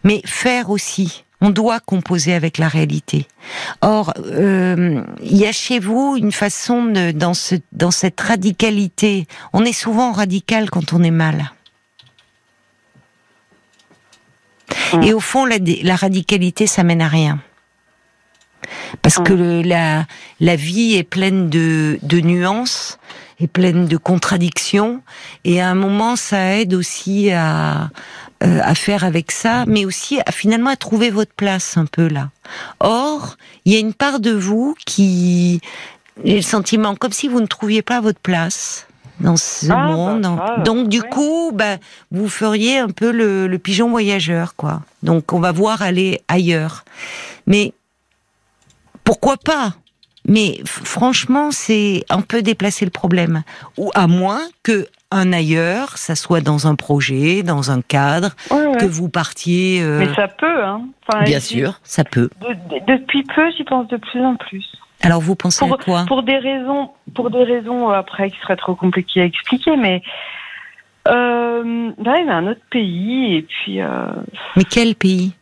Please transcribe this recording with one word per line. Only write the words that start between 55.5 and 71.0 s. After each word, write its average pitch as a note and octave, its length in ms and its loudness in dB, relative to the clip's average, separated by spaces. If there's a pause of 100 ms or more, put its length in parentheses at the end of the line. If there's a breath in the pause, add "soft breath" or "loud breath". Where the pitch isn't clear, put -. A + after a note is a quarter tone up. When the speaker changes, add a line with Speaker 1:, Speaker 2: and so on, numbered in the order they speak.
Speaker 1:
ça - 180 -6
soit E3 260 0
dans D3 260 0
un D3+ 80 4
projet, C#3+ 680 0
dans C#3+ 300 -2
un B2+ 100 2
cadre, D3+ 500 0 (200 loud breath)
Speaker 2:
Ouais, D4+ 160 2
ouais. C4+ 100 2
Speaker 1:
que G#3+ 80 2
vous E3+ 220 -2
partiez, F3 760 0
euh, D3+ 180 0
Speaker 2:
Mais D3 140 0
ça G3 140 0
peut, D4+ 380 -2
hein. G3+ 160 -6 (260)
Enfin, G#3+ 160 2
Speaker 1:
Bien D3 160 2
Speaker 2:
j'y B2+ 60 -6
Speaker 1:
sûr, C#3 380 -2
ça - 200 -2
peut. A#2+ 260 0 (120)
Speaker 2:
de, A3 80 -8
de, G3+ 480 -2
depuis C4+ 260 -2
peu, D#4 340 0
j'y D4+ 60 -8
pense B3+ 240 -2
de A#3+ 80 -6
plus A#3 280 -8
en B3+ 120 2
plus. - 300 -12 (360)
Speaker 1:
Alors, E3+ 200 4
vous F3+ 140 0
pensez - 300 0
Speaker 2:
Pour, C4 100 2
Speaker 1:
à - 60 -6
quoi ? F3 260 0
Speaker 2:
pour C4 160 0
des C4+ 140 0
raisons, C4+ 520 -4 (260)
pour A#3+ 160 -2
des B3 140 4
raisons, A#3+ 460 -2
euh, - 20 4
après, G3 380 -2
qui - 100 -18
seraient F#3 160 -2
trop F3+ 180 -4
compliquées F#3 460 0
à F3 40 4
expliquer, C4 520 0
mais, F#3 240 0 (1080 loud breath)